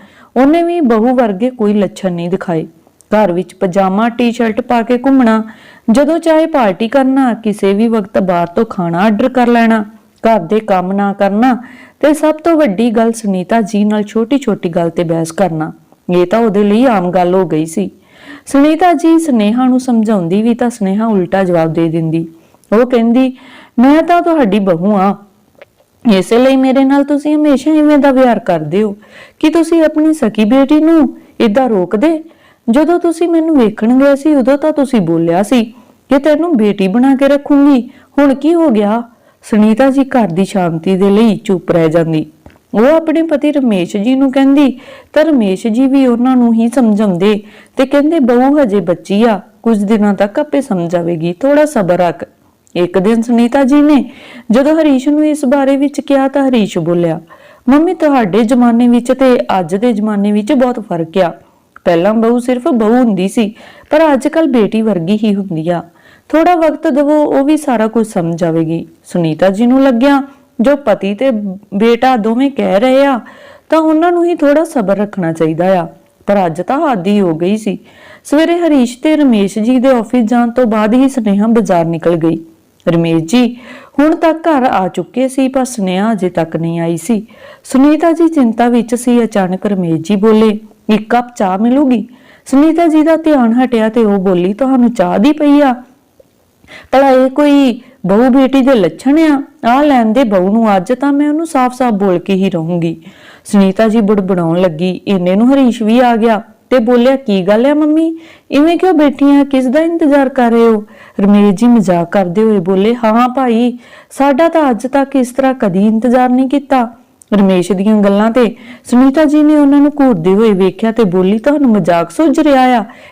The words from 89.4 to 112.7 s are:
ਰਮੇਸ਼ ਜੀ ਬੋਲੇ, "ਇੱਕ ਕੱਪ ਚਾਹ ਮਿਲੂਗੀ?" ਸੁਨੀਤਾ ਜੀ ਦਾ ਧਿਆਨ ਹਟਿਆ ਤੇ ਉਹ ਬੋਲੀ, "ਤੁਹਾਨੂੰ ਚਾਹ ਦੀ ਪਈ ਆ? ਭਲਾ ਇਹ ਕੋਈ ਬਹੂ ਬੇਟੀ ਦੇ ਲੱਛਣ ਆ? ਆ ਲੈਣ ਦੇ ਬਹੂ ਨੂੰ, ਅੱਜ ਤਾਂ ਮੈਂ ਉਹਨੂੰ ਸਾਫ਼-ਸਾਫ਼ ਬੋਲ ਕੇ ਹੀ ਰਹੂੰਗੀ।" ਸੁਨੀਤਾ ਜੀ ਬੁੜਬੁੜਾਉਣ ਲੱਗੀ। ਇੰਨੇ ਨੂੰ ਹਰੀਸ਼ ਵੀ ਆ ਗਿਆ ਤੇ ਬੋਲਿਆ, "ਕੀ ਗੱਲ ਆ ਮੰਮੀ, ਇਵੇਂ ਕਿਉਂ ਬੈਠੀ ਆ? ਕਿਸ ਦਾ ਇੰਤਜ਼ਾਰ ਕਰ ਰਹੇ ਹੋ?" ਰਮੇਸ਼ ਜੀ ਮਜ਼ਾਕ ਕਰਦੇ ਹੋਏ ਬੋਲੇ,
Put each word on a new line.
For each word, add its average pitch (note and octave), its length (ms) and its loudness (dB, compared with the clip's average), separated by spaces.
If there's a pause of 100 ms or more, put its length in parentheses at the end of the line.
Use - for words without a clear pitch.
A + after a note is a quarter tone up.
ਰਮੇਸ਼ F3 360 -2
ਜੀ G3+ 140 -2
ਬੋਲੇ, G#3+ 440 2 (300)
"ਇੱਕ G#3+ 200 -2
ਕੱਪ A#3+ 260 -2
ਚਾਹ F#3+ 220 -2
ਮਿਲੂਗੀ?" B3 500 0 (380)
ਸੁਨੀਤਾ D#4+ 420 2
ਜੀ D#4 160 2
ਦਾ D#4+ 120 2
ਧਿਆਨ D4 380 0
ਹਟਿਆ A#3+ 360 0
ਤੇ A3+ 140 0
ਉਹ G3+ 140 2
ਬੋਲੀ, F#3 360 0
"ਤੁਹਾਨੂੰ B3 400 0
ਚਾਹ F3+ 260 0
ਦੀ B3+ 120 2
ਪਈ D4 300 2
ਆ? C4+ 120 2 (1160)
ਭਲਾ C#4 180 4
ਇਹ C4 200 2
ਕੋਈ C#4+ 520 2 (240)
ਬਹੂ G#3+ 240 2
ਬੇਟੀ C4 320 2
ਦੇ C4 140 2
ਲੱਛਣ A#3 440 0
ਆ? D4 240 0 (220)
ਆ B3 160 2
ਲੈਣ C4+ 240 2
ਦੇ A3 180 0
ਬਹੂ G3 300 0
ਨੂੰ, A3 220 2
ਅੱਜ F#3 180 -2
ਤਾਂ C#4 200 -2
ਮੈਂ D4 160 0
ਉਹਨੂੰ D#4 180 -4
ਸਾਫ਼-ਸਾਫ਼ B3+ 460 -2
ਬੋਲ F#3+ 260 0
ਕੇ G3 140 -4
ਹੀ F#3+ 160 0
ਰਹੂੰਗੀ।" E3 520 -4 (440)
ਸੁਨੀਤਾ G3 420 2
ਜੀ A3 140 0
ਬੁੜਬੁੜਾਉਣ F#3 600 0
ਲੱਗੀ। F3+ 460 -2
ਇੰਨੇ F#3 280 0
ਨੂੰ A#3+ 180 2
ਹਰੀਸ਼ B3+ 300 2
ਵੀ A3 160 2
ਆ A#3+ 160 2
ਗਿਆ A3 260 0 (280)
ਤੇ B3+ 100 2
ਬੋਲਿਆ, B3 360 2
"ਕੀ G#3 260 -2
ਗੱਲ G#3 240 0
ਆ C#4+ 80 2
ਮੰਮੀ, D#4 420 0 (360)
ਇਵੇਂ D#4+ 260 2
ਕਿਉਂ F#4 160 0
ਬੈਠੀ C#4+ 320 2
ਆ? C#4+ 180 4
ਕਿਸ C4+ 220 -2
ਦਾ C4 140 0
ਇੰਤਜ਼ਾਰ D#4 500 0
ਕਰ B3 220 0
ਰਹੇ A#3 160 4
ਹੋ?" A3 160 0 (360)
ਰਮੇਸ਼ G3+ 360 4
ਜੀ A#3 120 2
ਮਜ਼ਾਕ F3 440 2
ਕਰਦੇ F#3+ 300 0
ਹੋਏ A3 180 2
ਬੋਲੇ, F#3+ 360 0